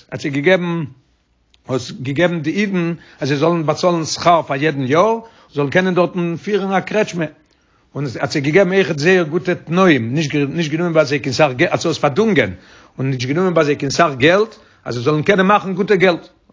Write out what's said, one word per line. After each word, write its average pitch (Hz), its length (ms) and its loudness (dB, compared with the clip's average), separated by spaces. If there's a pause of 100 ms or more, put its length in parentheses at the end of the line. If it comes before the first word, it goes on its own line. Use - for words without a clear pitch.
(100)
האט - 100 -10
זיי 156 100 -6
געגעבן, 170 540 0 (840)
האט 131 120 -2 (220)
געגעבן 165 380 -2
די 151 100 -4
אידן, 185 440 -2 (260)
אז 143 80 -4
זיי 147 80 0
זאלן 165 300 0
באצאלן 165 380 0
שכר 165 380 2
פאר 139 200 -4
יעדן 139 240 -2
יאר, 202 320 2 (340)
זאלן 143 180 -2
קענען 185 240 2
דארט 175 160 2 (320)
פירן 196 300 -2
א 185 80 2
קרעטשמע. 185 460 -2 (680)
און 139 100 -6
עס 120 120 -6
האט - 140 -4
זיי 156 100 -2
געגעבן, 180 320 2
איך 190 240 2
זייער 175 280 2
גוטע 170 300 -2
תנאים, 151 600 2
נישט 151 180 -2
גע-, 143 160 0
נישט 160 220 -4
גענומען, 170 220 -2
וואס 156 160 2
זיי 139 160 -2
אין 135 80 -4
זאך 143 200 2
גע-, 139 200 0
אלזא 156 180 -2
עס 143 80 -4
פארדונגען, 147 520 0 (480)
און 135 120 -2
נישט 123 180 -4
גענומען, 180 240 0
וואס 160 140 4
זיי 143 160 0
אין 139 80 -4
זאך 156 240 2
געלט, 175 420 2 (300)
אלזא 120 140 -6
זאלן 151 220 0
קענען 190 240 2
מאכן 196 280 2
גוטע 196 200 0
געלט. 175 340 2 (240)